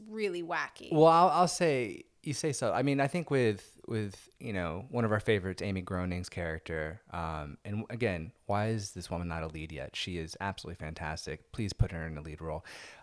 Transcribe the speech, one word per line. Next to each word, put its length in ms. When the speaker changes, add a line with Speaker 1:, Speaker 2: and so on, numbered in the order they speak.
Speaker 1:
really 360
wacky. 480
Speaker 2:
Well, 160
I'll, 220
I'll 180
say, 560
you 120
say 200
so. 180
I 120
mean, 180
I 60
think 240
with, 460
with, 420
you 140
know, 360
one 140
of 80
our 80
favorites, 420
Amy 200
Groening's 480
character, 720
um, 540
and 140
w-, 100
again, 420
why 220
is 240
this 180
woman 180
not 160
a 40
lead 240
yet? 240
She 220
is 220
absolutely 360
fantastic. 680
Please 220
put 180
her 140
in 120
a 40
lead 180
role. 240